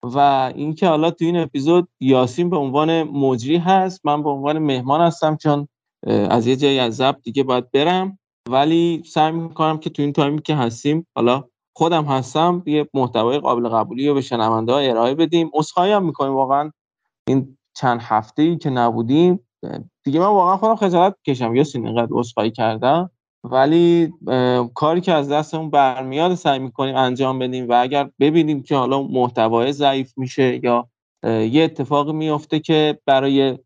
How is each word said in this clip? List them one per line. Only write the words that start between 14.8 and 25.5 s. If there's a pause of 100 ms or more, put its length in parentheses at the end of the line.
بدیم.
عذرخواهی
هم
می‌کنیم
واقعاً (560)
این (180)
چند
هفته‌ای
که
نبودیم. (560)
دیگه
من
واقعاً
خودم
خجالت (120)
کشم
یاسین،
اینقدر
عذرخواهی
کردم، (340)
ولی، (140)
اه،
کاری
که
از
دستمون